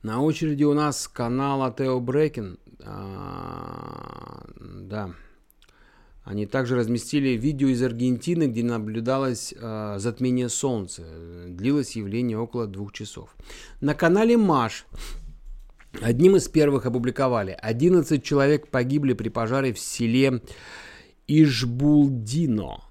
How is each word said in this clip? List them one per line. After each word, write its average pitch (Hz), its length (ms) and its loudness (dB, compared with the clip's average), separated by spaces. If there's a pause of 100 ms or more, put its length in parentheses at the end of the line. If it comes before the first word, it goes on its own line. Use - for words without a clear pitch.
На 113 220 -2
очереди 151 400 0
у 147 120 4
нас 147 340 -2
канал 135 560 -2
Атео 131 360 -2
Брейкин. 123 560 -2 (280)
А, 50 1600 -12 (120)
да. 95 560 -10 (1080)
Они 104 240 -6
также 131 300 0
разместили 123 540 0
видео 135 380 2
из 123 140 2
Аргентины, 127 640 0
где 117 160 0
наблюдалось, 117 1000 -2
а, 107 380 -6
затмение 123 520 0
солнца. 110 520 -4 (460)
Длилось 120 480 0
явление 110 420 -2
около 117 300 -4
двух 101 240 -10
часов. - 420 -14 (460)
На 143 140 0
канале 208 420 6
Маш 151 500 2 (1120)
одним 131 360 4
из - 100 2
первых 143 400 2
опубликовали: 120 760 -2
одиннадцать 143 640 2
человек 143 460 2
погибли 131 460 2
при 104 160 -4
пожаре 123 420 0
в 101 80 -8
селе 123 600 2 (840)
Ижбулдино. 131 1600 4